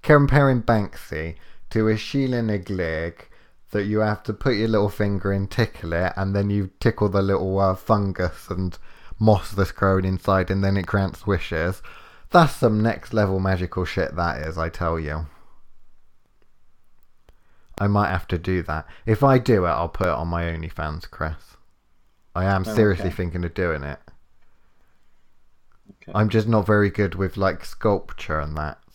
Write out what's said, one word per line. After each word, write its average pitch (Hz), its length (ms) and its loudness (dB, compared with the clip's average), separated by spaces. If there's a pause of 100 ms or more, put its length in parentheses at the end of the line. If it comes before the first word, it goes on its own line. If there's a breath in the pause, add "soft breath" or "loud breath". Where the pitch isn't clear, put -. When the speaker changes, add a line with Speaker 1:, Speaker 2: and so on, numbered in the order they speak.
Speaker 1:
Comparing 139 600 6
Banksy 82 720 -2 (340 soft breath)
to 110 180 2
a 107 80 2
Sheila 127 460 -2
Nagig 90 720 -2 (560 soft breath)
that 104 140 0
you 107 160 0
have 107 240 0
to 107 100 -4
put 123 220 0
your 113 120 0
little 104 220 2
finger 101 420 -2
in, 98 140 0
tickle - 480 -2
it, 87 220 0
and 98 200 -2
then 101 140 0
you 101 280 -2
tickle 104 300 2
the 98 140 2
little, 98 360 0
uh, 95 160 2
fungus 95 760 -2
and 92 260 -4 (420 loud breath)
moss 107 340 4
that's 98 200 0
growing 95 320 2
inside, 95 460 0
and 98 120 2
then 98 140 2
it 92 80 0
grants 98 420 -2
wishes. 87 540 -2 (500 loud breath)
That's 165 240 6
some 107 280 2
next 110 320 -2
level 95 260 2
magical 92 460 -2
shit, 73 300 -2
that 82 300 -2
is, 78 120 -6
I 80 100 -2
tell 82 320 -2
you. 76 260 -6 (2500 soft breath)
I 98 80 0
might 101 240 2
have - 180 -4
to 92 100 0
do 90 260 0
that. 78 220 -6 (200 loud breath)
If 110 160 2
I 135 160 6
do 110 260 4
it, 85 60 2
I'll 78 180 -2
put 90 200 -2
it 85 40 2
on 78 160 -2
my 85 140 -2
OnlyFans, 80 680 -6
Chris. - 460 -8 (800)
I 92 100 -2
am 95 220 2
Speaker 2:
Oh, 107 80 -4
Speaker 1:
seriously 101 320 4
Speaker 2:
okay. 87 100 -2
Speaker 1:
thinking 87 280 -4
of 85 100 -6
doing 80 300 -2
it. 71 140 -10 (2000)
Speaker 2:
Okay. - 120 -16
Speaker 1:
I'm 104 140 2
just 107 200 2
not 107 180 4
very 104 240 4
good 92 240 -2
with, 92 220 -4
like, 95 280 0
sculpture - 760 -2
and 76 160 -6
that, 76 220 -6 (160)